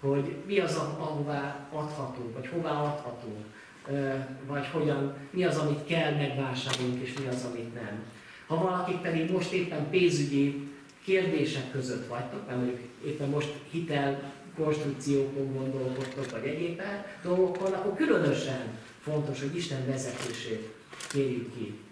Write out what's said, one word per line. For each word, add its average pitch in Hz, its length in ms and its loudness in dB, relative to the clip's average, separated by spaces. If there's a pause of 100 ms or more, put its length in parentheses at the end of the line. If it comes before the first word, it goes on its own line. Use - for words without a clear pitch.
Hogy 139 360 2 (100)
mi 202 120 2
az, 170 160 2
a-, 147 240 -2
ahová 143 720 -2
adhatunk, 127 640 -4
vagy 131 120 -6
hová 165 240 -2
adhatunk, 120 720 -2 (440)
ö, 139 220 0 (360)
vagy 139 200 -2
hogyan, 139 480 2 (160)
mi 180 140 2
az, 156 120 4
amit 151 300 2
kell 160 260 4
megvásárolnunk, 127 920 0
és 127 180 -4
mi 135 60 -2
az, 123 180 -2
amit 117 300 -6
nem. 107 280 -6 (440)
Ha 160 100 0
valakik 180 400 2
pedig 165 340 0
most 185 220 2
éppen 156 380 0
pénzügyi 143 800 6 (360)
kérdések 160 680 4
között 123 380 -2
vagytok, - 380 -6
mert 127 120 -2
mondjuk 123 220 0 (240)
éppen 143 240 -2
most 143 240 0 (180)
hitel 147 600 0 (240)
konstrukciókon 139 960 2
gondolkodtok, 131 760 -2
vagy 113 140 -6
egyéb 170 380 -2 (400)
dolgokon, 185 500 4
akkor 196 240 0
különösen 135 840 2 (240)
fontos, 139 380 0
hogy 143 160 -2
Isten 135 300 -2
vezetését 123 880 -4 (360)
kérjük 123 440 0
ki 107 240 -6 (140)